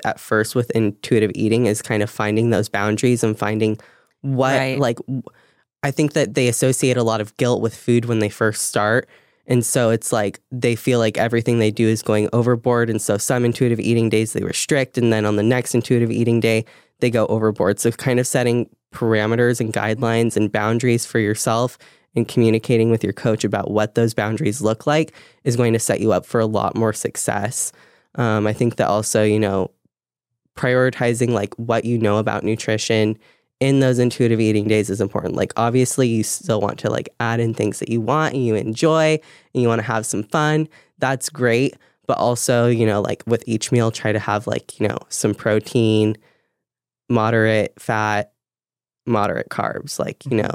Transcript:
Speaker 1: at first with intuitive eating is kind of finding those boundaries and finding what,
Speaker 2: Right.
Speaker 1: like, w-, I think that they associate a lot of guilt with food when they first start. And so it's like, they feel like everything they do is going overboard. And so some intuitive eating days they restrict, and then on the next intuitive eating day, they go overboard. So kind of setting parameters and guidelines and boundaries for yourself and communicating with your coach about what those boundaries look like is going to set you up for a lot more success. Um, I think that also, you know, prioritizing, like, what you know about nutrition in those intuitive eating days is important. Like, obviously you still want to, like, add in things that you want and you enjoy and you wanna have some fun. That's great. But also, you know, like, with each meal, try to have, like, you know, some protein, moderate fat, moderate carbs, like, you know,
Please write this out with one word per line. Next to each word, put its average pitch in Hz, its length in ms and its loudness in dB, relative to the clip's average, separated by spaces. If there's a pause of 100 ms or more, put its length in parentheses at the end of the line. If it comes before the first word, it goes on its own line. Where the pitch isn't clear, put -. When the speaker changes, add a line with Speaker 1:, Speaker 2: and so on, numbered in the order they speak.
Speaker 1:
at - 160 -4
first 110 340 0
with 120 160 0
intuitive 107 640 0
eating 113 300 2
is 107 160 0
kind 107 200 -2
of 107 80 -2
finding 110 420 0
those 107 180 0
boundaries 107 560 0
and 107 120 0
finding 107 400 0 (440)
what, 135 360 0
Speaker 2:
Right. 131 220 -2
Speaker 1:
like, 120 180 0 (100)
w-, 127 140 -6 (640)
I 143 80 0
think 147 220 0
that 113 220 0
they 127 120 2
associate 127 500 2
a 120 60 2
lot 113 160 0
of 104 180 -10
guilt 120 240 0
with 110 140 -2
food 120 300 0
when 117 140 0
they 104 100 0
first 110 380 -2
start. 110 420 0 (380)
And 123 180 2
so 120 240 2
it's 113 240 -2
like, 104 260 -2 (120)
they 120 240 0
feel 123 240 0
like 110 180 0
everything 117 400 0
they 107 140 2
do 110 160 2
is 113 160 0
going 107 280 0
overboard. 117 600 2
And 107 100 -2
so 104 160 0
some 123 260 -2
intuitive 117 360 0
eating 113 280 2
days 110 260 0
they 113 100 -4
restrict, - 560 -2
and 117 120 4
then 107 140 2
on 104 100 0
the 104 80 0
next 123 300 0
intuitive 120 380 0
eating 117 280 2
day, 113 240 2 (360)
they 123 100 2
go 110 160 0
overboard. 104 540 0
So 117 120 0
kind 123 280 0
of 123 80 0
setting 120 420 0 (240)
parameters 117 680 2
and 113 140 -4
guidelines 113 640 0
and 104 140 0
boundaries 117 560 0
for - 100 -2
yourself 113 600 -2 (360)
and 117 120 0
communicating 113 640 2
with 113 120 0
your 98 100 -2
coach 110 300 -2
about 104 280 -2
what 107 240 0
those 117 180 2
boundaries 110 480 -2
look 110 240 -2
like 156 260 0 (320)
is 120 120 0
going 120 180 2
to 113 60 2
set 107 200 -2
you 107 140 2
up - 140 0
for 120 120 0
a 110 60 2
lot 107 300 -2
more 110 180 0
success. - 800 -6 (440)
Um, 107 300 0
I 107 80 0
think 117 220 -2
that - 120 0
also, 107 360 0
you 107 160 2
know, 98 320 -2 (840)
prioritizing, 127 720 0
like, 104 260 -2
what 117 280 -2
you 120 140 0
know 107 220 2
about 107 240 -2
nutrition 110 760 0 (420)
in 135 200 4
those 127 200 4
intuitive 117 400 2
eating 107 280 2
days 107 220 2
is 98 100 -2
important. 98 360 -2
Like, - 200 -2
obviously 123 520 2
you 113 160 2
still - 360 -2
want 101 200 -4
to, 110 100 -2
like, 113 200 -4 (100)
add 117 200 -2
in 113 140 0
things 104 240 -4
that - 120 -8
you 117 120 -2
want 147 320 0
and 135 100 -2
you 113 120 0
enjoy 156 640 0 (340)
and 131 80 0
you 120 60 4
wanna 113 160 0
have 113 220 -2
some - 180 -4
fun. 151 440 0 (300)
That's 131 320 -4
great. 123 460 0 (320)
But - 100 0
also, 120 500 2
you 117 200 2
know, 104 140 0
like, - 260 -4
with 117 180 0
each 110 260 -4
meal, 117 200 2
try 110 220 -4
to 107 60 -2
have, 107 280 -4
like, - 320 -8
you 110 80 0
know, - 100 -4 (120)
some - 260 -2
protein, 107 840 0 (880)
moderate 110 720 0
fat, 107 540 -2 (720)
moderate 104 440 -2
carbs, - 500 -6
like, - 260 -8
you 123 120 -2
know, - 180 0